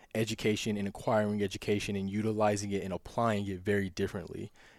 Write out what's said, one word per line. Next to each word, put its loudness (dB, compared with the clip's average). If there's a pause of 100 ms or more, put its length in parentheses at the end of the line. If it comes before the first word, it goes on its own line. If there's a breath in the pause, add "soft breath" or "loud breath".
(140 loud breath)
education 0
and -2
acquiring 2
education 0
and -2
utilizing 2
it 0
and -4
applying 0
it -4
very 0
differently. -6 (280 loud breath)